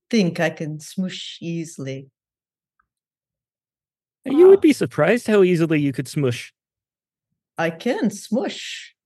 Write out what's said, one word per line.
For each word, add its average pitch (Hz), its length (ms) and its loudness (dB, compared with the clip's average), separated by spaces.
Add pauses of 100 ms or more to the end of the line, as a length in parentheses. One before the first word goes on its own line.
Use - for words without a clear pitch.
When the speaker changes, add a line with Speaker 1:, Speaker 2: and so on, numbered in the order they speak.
(100)
Speaker 1:
think 180 300 0
I 160 100 0
can 156 300 -10
smush - 640 -10
easily. 143 680 -10 (2250)
Speaker 2:
You 294 240 6
would 392 100 10
Speaker 3:
Ah. - 40 -8
Speaker 2:
be 311 100 6
surprised 202 540 0
how 208 160 4
easily 165 380 2
you 143 120 0
could 131 160 -6
smush. 127 460 -4 (1040)
Speaker 1:
I 165 120 -2
can 240 400 -2
smush. - 960 -8